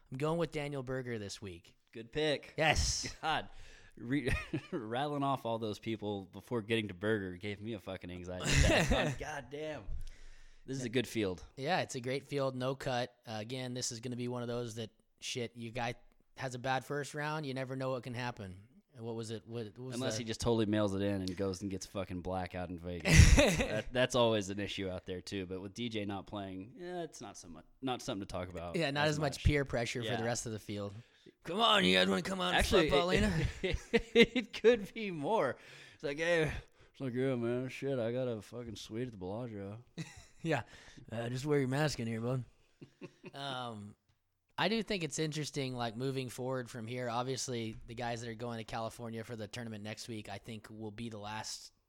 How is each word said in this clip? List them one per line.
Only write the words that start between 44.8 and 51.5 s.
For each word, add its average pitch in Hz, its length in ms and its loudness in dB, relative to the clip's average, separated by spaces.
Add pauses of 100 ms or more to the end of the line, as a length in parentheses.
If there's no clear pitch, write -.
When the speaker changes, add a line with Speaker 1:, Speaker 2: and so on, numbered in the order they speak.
Speaker 1:
think 190 200 -2
it's 151 160 -2
interesting, 147 560 -2
like, 117 220 -2
moving 131 320 -2
forward 127 400 -4
from 113 180 -8
here. 123 220 -4
Obviously, 120 640 -2 (120)
the 117 80 -12
guys 120 260 -2
that 120 80 -8
are 113 60 -6
going 117 240 -6
to 110 40 -6
California 113 600 -6
for 120 120 -10
the 107 120 -6
tournament 110 360 -8
next 107 240 -8
week, 107 220 -8
I 101 80 -8
think, 110 320 -12
will 110 220 -8
be 113 180 -8
the 107 80 -8
last 107 540 -8 (180)